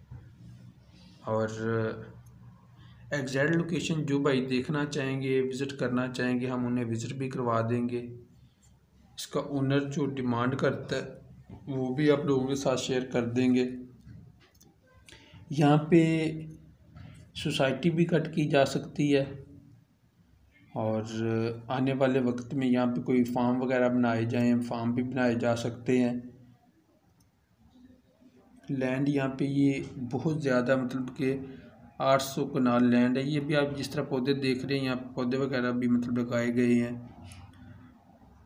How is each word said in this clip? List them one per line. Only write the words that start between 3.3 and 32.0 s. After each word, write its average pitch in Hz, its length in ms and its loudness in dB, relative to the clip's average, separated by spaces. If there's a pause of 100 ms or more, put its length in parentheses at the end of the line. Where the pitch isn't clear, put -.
location 160 500 -2
जो 139 140 2
भाई 139 220 2
देखना 131 440 -2
चाहेंगे, 135 560 -2
visit 127 300 -4
करना 127 360 -2
चाहेंगे, 123 400 -2
हम 123 180 -4
उन्हें 123 200 -2
visit 113 320 -6
भी 131 120 -6
करवा 120 320 0
देंगे। 120 480 -2 (1080)
इसका - 220 -6
owner 139 500 0
जो 151 160 -2
demand 123 500 0
करता - 400 -2
है, - 260 -8 (480)
वो 131 260 -2
भी 147 140 4
आप 143 160 4
लोगों 131 220 2
के 139 80 -2
साथ 135 220 0
share 127 360 -2
कर 120 180 0
देंगे। 127 460 2 (1700)
यहाँ 147 400 4
पे 160 680 2 (760)
society 147 540 0
भी 165 160 2
cut 156 280 0
की 151 120 0
जा 139 200 4
सकती 143 460 -2
है, 139 320 0 (1300)
और 113 960 -2
आने 131 240 0
वाले 131 260 2
वक्त 120 340 -2
में 135 140 0
यहाँ 123 200 4
पे 123 140 -2
कोई 127 220 2
farm 123 360 0
वगैरह 127 300 2
बनाए 120 360 2
जाएँ, 120 340 2
farm 120 340 -2
भी 127 100 0
बनाए 123 320 0
जा 120 200 0
सकते 127 420 -2
हैं। 120 360 0 (2500)
Land 131 380 0
यहाँ 139 200 2
पे 139 160 -4
ये 139 500 2
बहुत 139 460 -2
ज़्यादा, 131 360 2
मतलब 127 440 -4
कि 135 380 -4 (420)